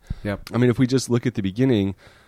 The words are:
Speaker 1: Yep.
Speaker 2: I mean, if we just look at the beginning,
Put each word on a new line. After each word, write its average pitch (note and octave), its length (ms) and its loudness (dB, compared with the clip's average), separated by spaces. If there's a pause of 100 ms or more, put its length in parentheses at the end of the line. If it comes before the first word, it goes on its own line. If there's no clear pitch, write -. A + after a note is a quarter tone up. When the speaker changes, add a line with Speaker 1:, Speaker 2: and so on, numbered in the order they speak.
(260)
Speaker 1:
Yep. G2+ 280 -6
Speaker 2:
I G#2+ 40 -2
mean, B2 120 4
if A#2 80 2
we C3 100 2
just B2+ 220 0
look A#2+ 160 0
at B2+ 100 -2
the A2+ 60 -2
beginning, G2+ 540 0 (320)